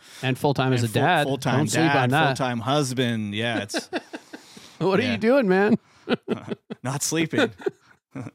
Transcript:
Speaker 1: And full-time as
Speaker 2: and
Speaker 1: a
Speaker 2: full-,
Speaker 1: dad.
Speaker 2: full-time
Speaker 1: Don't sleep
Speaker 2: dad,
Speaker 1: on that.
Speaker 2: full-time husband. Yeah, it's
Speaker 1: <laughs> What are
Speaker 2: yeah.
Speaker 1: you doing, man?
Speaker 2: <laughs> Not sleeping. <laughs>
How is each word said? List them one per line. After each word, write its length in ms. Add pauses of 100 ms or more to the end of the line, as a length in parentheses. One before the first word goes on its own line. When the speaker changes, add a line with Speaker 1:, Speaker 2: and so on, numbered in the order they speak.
(220)
Speaker 1:
And 160
full-time 340
as 120
Speaker 2:
and 60
Speaker 1:
a 40
Speaker 2:
full-, 80
Speaker 1:
dad. 260
Speaker 2:
full-time 300
Speaker 1:
Don't 100
sleep 240
Speaker 2:
dad, 120
Speaker 1:
on 80
that. 140 (120)
Speaker 2:
full-time 220
husband. 760
Yeah, 280
it's 300
Speaker 1:
<laughs> 840
What 200
are 40
Speaker 2:
yeah. 100
Speaker 1:
you 40
doing, 300
man? 300 (520)
Speaker 2:
<laughs> 540
Not 200
sleeping. 480 (640)
<laughs> 80 (140)